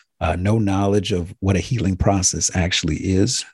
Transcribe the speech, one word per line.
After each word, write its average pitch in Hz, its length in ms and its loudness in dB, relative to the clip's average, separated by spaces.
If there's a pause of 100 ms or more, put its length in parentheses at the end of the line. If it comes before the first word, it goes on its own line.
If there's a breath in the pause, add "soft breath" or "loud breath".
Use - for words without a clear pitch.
(200 soft breath)
uh, 85 160 0
no 104 220 0
knowledge 101 540 2
of 90 280 -4
what 95 160 2
a 82 40 0
healing 95 360 -2
process 92 580 0
actually 92 420 0
is, 95 580 0